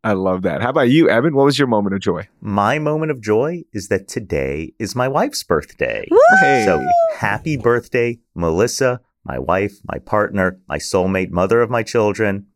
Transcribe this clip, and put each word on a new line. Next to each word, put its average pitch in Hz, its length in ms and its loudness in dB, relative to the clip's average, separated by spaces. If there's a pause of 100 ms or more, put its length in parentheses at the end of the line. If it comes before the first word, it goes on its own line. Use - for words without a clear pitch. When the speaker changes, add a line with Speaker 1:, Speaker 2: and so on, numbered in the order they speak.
Speaker 1:
I 110 60 0
love 92 300 0
that. 85 200 -2
How 120 60 -2
about 131 220 2
you, 156 200 4
Evan? 139 240 2
What 139 120 4
was 139 120 2
your 139 120 2
moment 101 260 0
of 95 60 -4
joy? 92 260 -4 (140)
Speaker 2:
My 104 360 0
moment 156 320 -2
of 131 120 -6
joy 131 500 0
is 98 160 -10
that 95 220 -2
today 76 680 -6
is 110 200 -8
my 127 100 0
wife's 180 380 -4
birthday. - 680 -2
Speaker 3:
Woo! 392 80 6 (220)
Speaker 1:
Hey. 762 240 2
Speaker 2:
So - 200 2 (300)
happy 113 400 -2
birthday, 117 640 0 (160)
Melissa, 110 640 0 (240)
my 64 160 -8
wife, 92 460 -2
my - 140 -8
partner, 95 680 -2
my 76 100 -6
soulmate, 95 540 -2
mother 98 300 2
of 113 80 0
my 117 140 -2
children. 104 720 -2